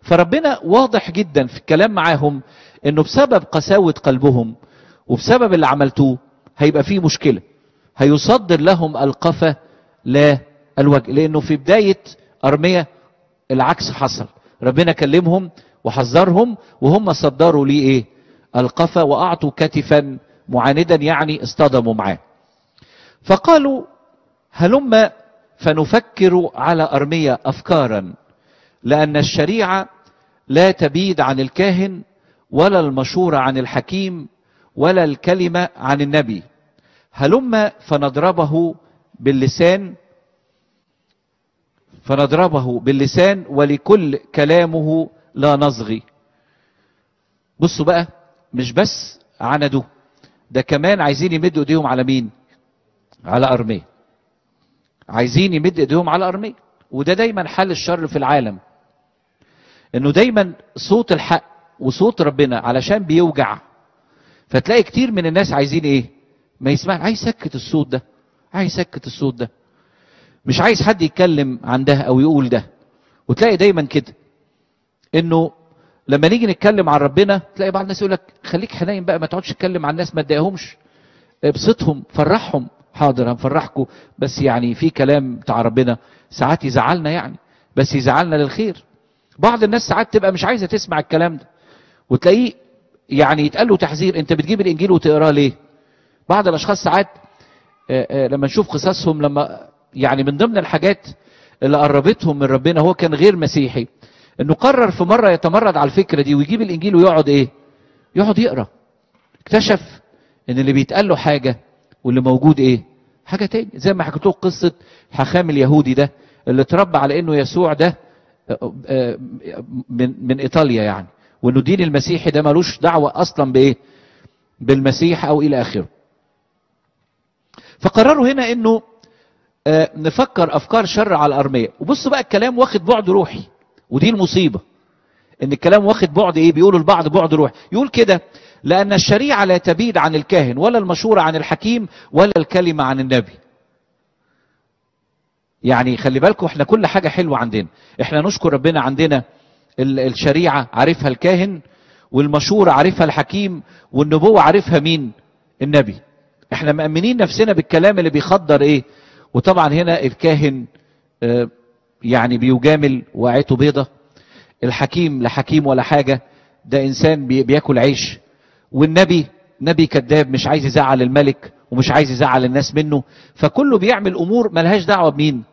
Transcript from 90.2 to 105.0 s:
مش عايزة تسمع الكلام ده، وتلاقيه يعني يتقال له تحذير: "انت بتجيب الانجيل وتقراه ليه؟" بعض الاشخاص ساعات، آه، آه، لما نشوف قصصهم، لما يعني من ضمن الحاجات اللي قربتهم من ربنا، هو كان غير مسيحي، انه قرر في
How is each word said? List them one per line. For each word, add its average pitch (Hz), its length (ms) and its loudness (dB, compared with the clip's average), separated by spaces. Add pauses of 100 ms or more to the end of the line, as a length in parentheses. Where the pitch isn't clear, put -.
مش 180 140 -6
عايزة 208 200 -2
تسمع 170 340 -4
الكلام 165 380 -2
ده، - 100 -20 (640)
وتلاقيه 202 440 2 (560)
يعني 147 360 2
يتقال 214 220 -2
له 202 100 2
تحذير: 160 420 -4
"انت 156 140 -4
بتجيب 165 280 -4
الانجيل 185 300 -2
وتقراه 156 400 2
ليه؟" 143 200 2 (800)
بعض 190 180 2
الاشخاص 175 360 -4
ساعات، 185 240 0 (800)
آه، 131 220 -2
آه، 135 160 -2
لما 139 200 -2
نشوف 214 220 -2
قصصهم، 160 520 -4
لما 147 460 -4 (260)
يعني 135 300 0
من 143 140 -2
ضمن 220 200 0
الحاجات 180 500 -2 (560)
اللي 143 140 2
قربتهم 147 600 2
من 139 80 0
ربنا، 139 340 0
هو 180 120 2
كان 165 200 -2
غير 185 220 4
مسيحي، 139 520 -2 (540)
انه 147 120 0
قرر 247 380 2
في 180 120 -4